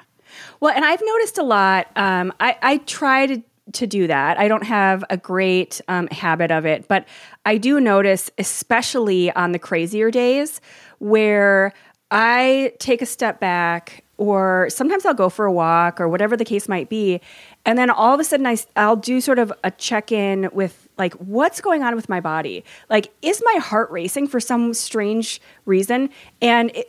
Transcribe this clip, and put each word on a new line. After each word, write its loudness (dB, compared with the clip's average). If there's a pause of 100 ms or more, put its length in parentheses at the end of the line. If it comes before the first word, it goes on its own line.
(600)
Well, 4
and 6
I've 2
noticed 0
a -2
lot, 2
um, 0
I, 2
I 4
try 0
to, -4 (300)
to -4
do 0
that. 0
I 2
don't 0
have 0
a -2
great, -2
um, -2
habit -2
of 0
it, -2
but 0 (400)
I 2
do 2
notice, 2
especially -2
on -2
the -4
crazier -2
days, -2 (380)
where 2 (380)
I 2
take -2
a -4
step -4
back, -2 (120)
or 2
sometimes -2
I'll 2
go 2
for -4
a 0
walk 2
or 0
whatever 0
the -4
case -4
might -4
be. -2 (440)
And 2
then 2
all 4
of 0
a -2
sudden 0
I, 2
s-, -6 (100)
I'll 4
do -2
sort 0
of 0 (100)
a -2
check-in -2
with -6 (100)
like, -4
what's -2
going 0
on -2
with -8
my -2
body? -6 (260)
Like, 0 (100)
is -2
my 2
heart -2
racing -4
for -2
some -2
strange -4 (240)
reason? 0 (320)
And 2
i-, -8